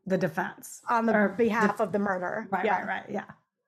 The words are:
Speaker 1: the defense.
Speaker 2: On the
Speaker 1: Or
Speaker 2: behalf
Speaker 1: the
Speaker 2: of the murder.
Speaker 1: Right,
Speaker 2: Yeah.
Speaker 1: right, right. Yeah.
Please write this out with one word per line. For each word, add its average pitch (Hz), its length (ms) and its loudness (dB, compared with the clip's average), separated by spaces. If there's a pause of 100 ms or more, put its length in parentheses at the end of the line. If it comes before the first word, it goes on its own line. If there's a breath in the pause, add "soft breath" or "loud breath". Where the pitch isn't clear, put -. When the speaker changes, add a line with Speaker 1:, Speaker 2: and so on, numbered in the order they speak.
Speaker 1:
the 185 120 2
defense. - 720 -4
Speaker 2:
On 233 180 2
the 220 80 4
Speaker 1:
Or 208 140 6
Speaker 2:
behalf 214 500 2
Speaker 1:
the 226 60 2
Speaker 2:
of 208 80 -2
the 214 80 0
murder. 196 500 -2
Speaker 1:
Right, 190 140 0
Speaker 2:
Yeah. 202 140 2
Speaker 1:
right, 180 100 -4
right. 190 220 -6
Yeah. 202 160 -6 (420 soft breath)